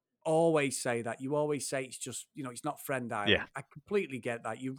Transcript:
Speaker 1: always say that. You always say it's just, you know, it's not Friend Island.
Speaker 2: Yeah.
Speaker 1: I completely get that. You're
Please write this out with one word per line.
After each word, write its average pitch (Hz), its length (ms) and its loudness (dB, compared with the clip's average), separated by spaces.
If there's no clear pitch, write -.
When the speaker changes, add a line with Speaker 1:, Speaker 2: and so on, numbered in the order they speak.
Speaker 1:
always 160 520 6
say 120 220 0
that. 113 220 -4
You 135 120 -2
always 147 320 2
say 135 180 -2
it's 117 120 -12
just, - 380 -10
you 147 100 -8
know, 127 60 -6
it's 120 140 -10
not 151 200 -4
Friend 123 260 -2
Island. 104 200 2
Speaker 2:
Yeah. 95 160 4
Speaker 1:
I 139 60 -6
completely 151 560 -2
get 117 240 -4
that. 117 180 -6
You're 131 180 -4